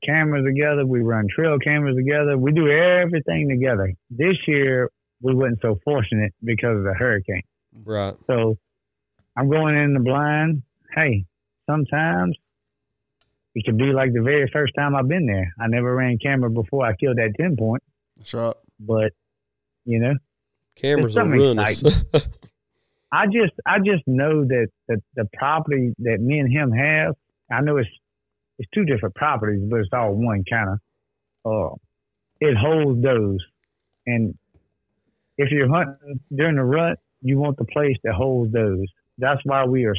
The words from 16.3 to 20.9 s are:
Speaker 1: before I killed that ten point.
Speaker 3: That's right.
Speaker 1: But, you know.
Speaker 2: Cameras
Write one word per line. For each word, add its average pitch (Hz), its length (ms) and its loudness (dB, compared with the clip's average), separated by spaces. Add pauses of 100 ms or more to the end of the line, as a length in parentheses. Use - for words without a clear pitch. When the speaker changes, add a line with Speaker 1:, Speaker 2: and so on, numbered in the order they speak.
Speaker 1:
before 120 340 -2
I 110 100 0
killed 131 220 0
that 113 220 0
ten 165 180 -2
point. 110 240 -2 (360)
Speaker 3:
That's - 160 -16
right. 117 220 -4 (240)
Speaker 1:
But, 107 340 0 (720)
you 117 140 0
know. 123 140 2 (600)
Speaker 2:
Cameras 135 320 0